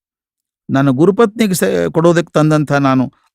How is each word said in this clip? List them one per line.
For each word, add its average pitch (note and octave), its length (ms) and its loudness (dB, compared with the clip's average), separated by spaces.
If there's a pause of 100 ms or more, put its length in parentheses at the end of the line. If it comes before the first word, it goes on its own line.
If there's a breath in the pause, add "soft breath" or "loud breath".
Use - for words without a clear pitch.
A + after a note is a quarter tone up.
(720)
ನನ್ನ C3+ 200 0
ಗುರುಪತ್ನಿಗೆ G3 640 0
ಸ-, F3 380 -2
ಕೊಡೋದಕ್ಕೆ E3+ 400 0
ತಂದಂಥ D3+ 400 0
ನಾನು C3+ 400 0 (220)